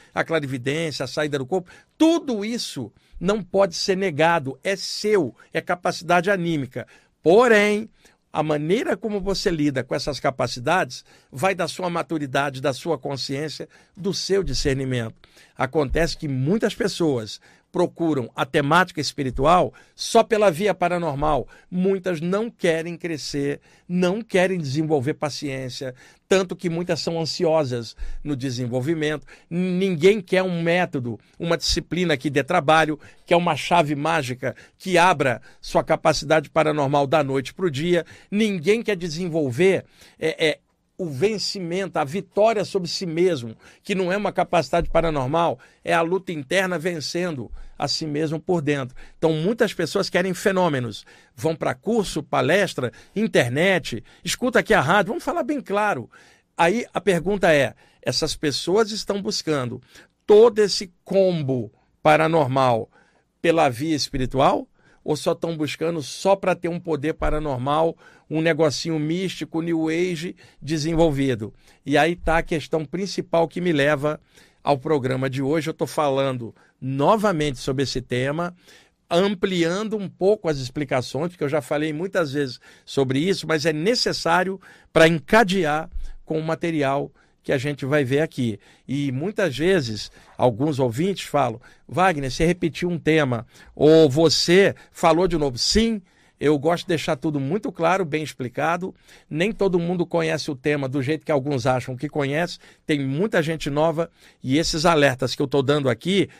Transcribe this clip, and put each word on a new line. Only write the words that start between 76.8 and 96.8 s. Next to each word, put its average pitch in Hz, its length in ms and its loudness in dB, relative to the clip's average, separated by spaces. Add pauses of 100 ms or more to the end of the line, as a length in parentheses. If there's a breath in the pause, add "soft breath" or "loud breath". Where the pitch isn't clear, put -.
sobre 139 240 -2
esse 123 180 -4
tema, 147 540 -4 (560 soft breath)
ampliando 190 840 0
um 196 100 -6
pouco 196 400 0
as 151 100 0
explicações, 135 720 -4
porque - 120 -8
eu 143 60 -2
já 151 120 0
falei 156 300 -2
muitas 170 400 -4
vezes 139 300 -4 (240 loud breath)
sobre 131 340 0
isso, 180 260 0
mas 160 200 -2
é 160 80 2
necessário 185 840 0 (360 loud breath)
pra 160 120 8
encadear 170 840 2 (340 soft breath)
com 160 160 -4
o 156 40 -6
material 147 680 -2 (300 soft breath)
que 160 100 -4
a 147 60 2
gente 139 280 -4
vai 143 200 2
ver 139 160 0
aqui. 120 360 -2 (300 soft breath)
E 139 240 -2
muitas 160 460 -2
vezes, 143 520 0 (280 loud breath)
alguns 127 420 2
ouvintes 139 460 0
falam, 123 340 -2 (260 soft breath)
"Wagner, 143 460 0
você 165 140 0
repetiu 175 440 -2
um 175 80 -4
tema, 135 480 2 (300 loud breath)
ou 156 340 8
você 160 640 4 (200 loud breath)
falou 170 340 4
de 170 100 -2
novo." 139 200 -2
Sim, 220 440 0 (380 soft breath)
eu 147 200 2
gosto 165 240 0